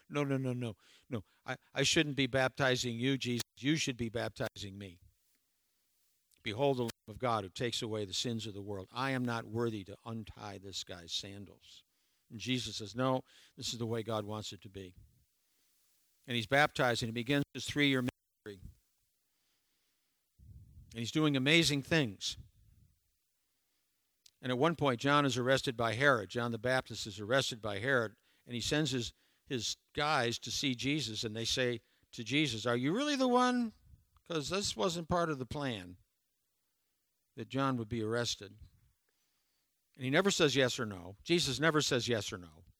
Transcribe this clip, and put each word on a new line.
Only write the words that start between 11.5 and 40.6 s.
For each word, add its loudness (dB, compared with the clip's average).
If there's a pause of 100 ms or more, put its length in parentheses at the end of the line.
And -12
Jesus -2
says, -10
"No, 2 (380)
this -6
is -8
the -2
way -2
God -2
wants -8
it -14
to -18
be." -14 (1300)
And -4
he's 0
baptized, 4
and -2
he -6
begins 0
his -8
three-year 4
ministry. -8 (2250)
And -12
he's -6
doing 4
amazing 4
things. 0 (2000)
And -4
at 0
one 4
point, 2
John 4
is 2
arrested 2
by 0
Herod. 4
John -2
the -2
Baptist -2
is -10
arrested 0
by -4
Herod, 0 (320)
and -10
he -4
sends 0
his, -2 (340)
his -4 (180)
guys 2
to -10
see -2
Jesus, -2
and -6
they -4
say 0 (320)
to -8
Jesus, 2
"Are 2
you 2
really 2
the 4
one? 4 (540)
'Cause -2
this -2
wasn't -2
part 2
of 0
the -4
plan -6 (1400)
that -10
John 0
would -4
be -2
arrested." -2 (1400)
And -8
he 0
never 6
says 4
yes 4